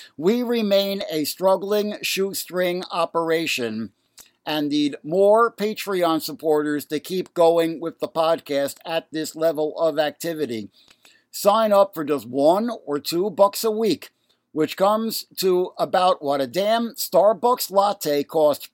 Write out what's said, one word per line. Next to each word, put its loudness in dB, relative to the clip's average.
We 0
remain 0
a -4
struggling 0
shoestring -4
operation -2
and -2
need -2
more 4
Patreon -2
supporters -2
to -4
keep -8
going 2
with -10
the -6
podcast -2
at -4
this -8
level -2
of 0
activity. -4
Sign 2
up 4
for -6
just -4
one 2
or -4
two -2
bucks 2
a 0
week, -2
which -2
comes 0
to 0
about 2
what 0
a -2
damn -2
Starbucks 2
latte 0
costs 0